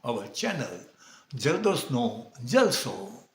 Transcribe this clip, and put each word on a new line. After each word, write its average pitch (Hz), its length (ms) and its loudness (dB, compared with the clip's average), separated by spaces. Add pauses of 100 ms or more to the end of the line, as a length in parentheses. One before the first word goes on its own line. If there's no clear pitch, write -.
our 110 240 -4
channel 131 520 -4 (540)
Jaldosno 131 960 0 (120)
Jalso. 196 760 2 (160)